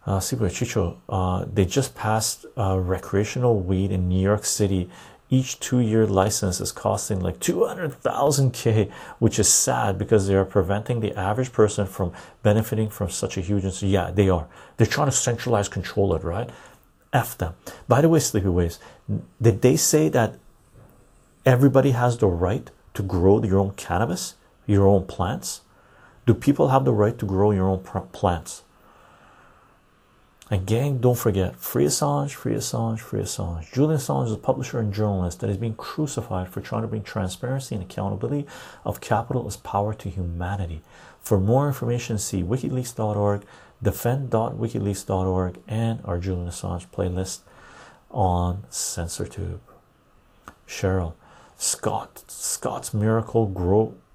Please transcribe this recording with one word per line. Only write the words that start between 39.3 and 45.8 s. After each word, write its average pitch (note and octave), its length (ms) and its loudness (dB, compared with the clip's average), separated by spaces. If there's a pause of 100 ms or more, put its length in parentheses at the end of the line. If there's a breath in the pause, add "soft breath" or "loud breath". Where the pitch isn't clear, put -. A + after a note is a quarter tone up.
power G#2 300 -2
to - 160 -8
humanity. F2 720 -6 (400 loud breath)
For G2+ 180 2
more B2 280 4
information, A#2+ 500 -4
see F#2+ 260 -4
wikileaks B2+ 500 -4
dot G#2+ 220 -2
org, G2+ 300 2 (360 loud breath)
defend B2 480 0
dot A2+ 260 0
wikileaks G#2+ 500 -4
dot F#2 200 0
org, F#2 320 0 (120)
and A2+ 340 -2